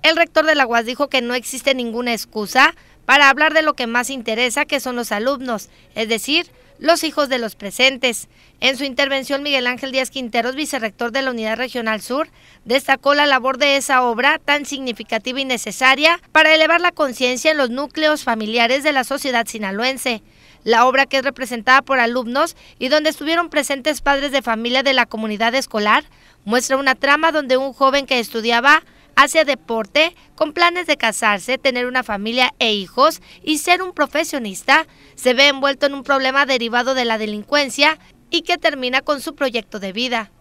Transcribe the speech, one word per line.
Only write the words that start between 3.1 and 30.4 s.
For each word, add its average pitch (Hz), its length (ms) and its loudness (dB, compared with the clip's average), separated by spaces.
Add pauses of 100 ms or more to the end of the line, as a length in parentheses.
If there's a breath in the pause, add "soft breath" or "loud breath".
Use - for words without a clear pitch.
hablar 302 240 4
de 320 80 4
lo 311 140 0
que 247 120 -4
más 233 220 -2
interesa, 247 560 -2
que 277 160 -4
son 254 160 -6
los 233 160 -4
alumnos, 240 560 -4 (260 soft breath)
es 220 140 -4
decir, 269 420 -2 (280 soft breath)
los 330 260 2
hijos 285 240 -2
de 254 100 -2
los 226 160 -6
presentes. 247 760 -2 (320 soft breath)
En 262 160 0
su 269 80 -6
intervención, 277 580 -2
Miguel 269 240 0
Ángel 254 260 -6
Díaz 262 180 -2
Quinteros, 240 440 -4
vicerrector 240 580 -6
de 269 100 -2
la 269 80 -2
Unidad 220 260 -4
Regional 226 440 -4
Sur, 285 280 -4 (360 soft breath)
destacó 269 500 2
la 294 120 4
labor 262 320 2
de 277 180 2
esa 269 260 2
obra 254 360 2
tan 285 280 -2
significativa 254 760 -6
y 277 40 -4
necesaria 262 760 0 (120)
para 311 220 6
elevar 311 260 4
la 349 120 0
conciencia 254 580 -2
en 311 80 0
los 254 120 0
núcleos 302 540 -2
familiares 233 580 0
de 294 100 0
la 262 120 0
sociedad 254 420 -2
sinaloense. 226 760 -4 (400 soft breath)
La 233 240 4
obra, 262 200 2
que 269 120 -2
es 254 60 -2
representada 254 580 2
por 262 180 0
alumnos 247 560 0 (220 soft breath)
y 262 100 -4
donde 302 220 2
estuvieron 320 400 -2
presentes 285 500 -2
padres 277 320 0
de 269 100 0
familia 240 400 -2
de 269 120 2
la 247 120 2
comunidad 220 480 -4
escolar, 240 500 0 (400 soft breath)
muestra 247 340 0
una 269 160 2
trama 302 380 2
donde 262 260 0
un 269 140 -4
joven 269 340 2
que 262 120 0
estudiaba 240 640 2 (340 soft breath)
hacia 294 280 4
deporte, 269 680 -2 (200 soft breath)
con 311 180 -2